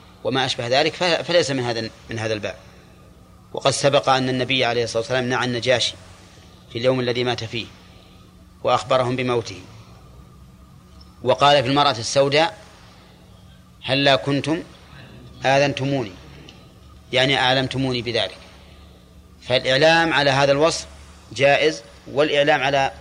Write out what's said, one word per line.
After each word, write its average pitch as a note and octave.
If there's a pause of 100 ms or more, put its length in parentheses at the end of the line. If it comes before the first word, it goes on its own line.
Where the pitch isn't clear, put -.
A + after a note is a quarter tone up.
(240)
وما B2+
أشبه B2
ذلك، D3
ف-، -
فليس E3+
من C3+
هذا، A2+ (200)
من A2
هذا A2
الباب. G2+ (960)
وقد -
سبق C#3
أن C3
النبي B2+
عليه A#2
الصلاة A2+
والسلام B2+
نعى B2
النجاشي A#2+ (760)
في -
اليوم B2+
الذي B2
مات A#2+
فيه A2 (1000)
وأخبرهم B2
بموته، A#2+ (1600)
وقال C#3+
في B2
المرأة C#3
السوداء: C#3 (1300)
"هلا C#3
كنتم C#3 (800)
آذنتموني"، C3+ (1000)
يعني C3
أعلمتموني C3
بذلك. A2 (1040)
فالإعلام C#3+
على C#3+
هذا C#3
الوصف D3+ (460)
جائز، C3+ (260)
والإعلام C#3+
على C#3